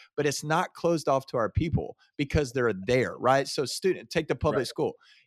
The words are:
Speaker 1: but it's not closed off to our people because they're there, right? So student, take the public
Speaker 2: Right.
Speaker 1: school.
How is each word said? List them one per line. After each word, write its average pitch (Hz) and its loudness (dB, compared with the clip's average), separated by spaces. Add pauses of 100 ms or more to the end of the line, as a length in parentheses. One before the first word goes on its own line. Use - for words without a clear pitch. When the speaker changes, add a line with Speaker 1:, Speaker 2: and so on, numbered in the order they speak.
(140)
Speaker 1:
but 147 0
it's 143 -2
not 160 0
closed 170 0
off 135 2
to 131 -4
our 107 2
people - -2 (220)
because 143 0
they're 120 2
there, 95 0
right? 135 4
So 143 -2
student, - -2
take 170 -2
the - 2
public 143 0
Speaker 2:
Right. 120 0
Speaker 1:
school. 143 -2 (340)